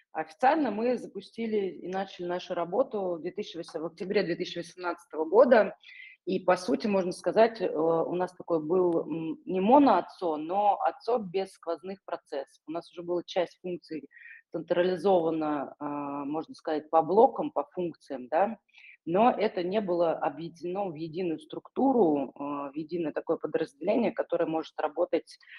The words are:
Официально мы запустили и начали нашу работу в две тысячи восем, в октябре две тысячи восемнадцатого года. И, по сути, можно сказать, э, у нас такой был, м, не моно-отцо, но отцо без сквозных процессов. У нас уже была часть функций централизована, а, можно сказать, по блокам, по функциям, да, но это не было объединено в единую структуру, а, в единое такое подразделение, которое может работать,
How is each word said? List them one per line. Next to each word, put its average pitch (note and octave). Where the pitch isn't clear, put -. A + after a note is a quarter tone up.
Официально C4
мы A#3
запустили G#3+
и -
начали F#3
нашу F3+
работу F#3
в D#3+
две F3
тысячи -
восем, E3
в E3
октябре F#3+
две E3+
тысячи E3+
восемнадцатого E3+
года. G#3+
И, F#3
по F3+
сути, A#3+
можно F#3
сказать, G#3+
э, F3+
у E3
нас F3+
такой -
был, E3+
м, D#3+
не F#3
моно-отцо, G3
но F#3+
отцо A3+
без F#3+
сквозных F#3
процессов. -
У D#4
нас -
уже F3
была F3
часть -
функций E3+
централизована, E3
а, C#3+
можно D3+
сказать, D3+
по E3
блокам, F#3
по C#3+
функциям, C#3+
да, G3
но G3
это G3
не F#3+
было F3
объединено E3+
в D#3+
единую D#3+
структуру, E3+
а, C#3+
в C#3
единое D#3+
такое D3+
подразделение, E3
которое E3+
может D#3+
работать, D#3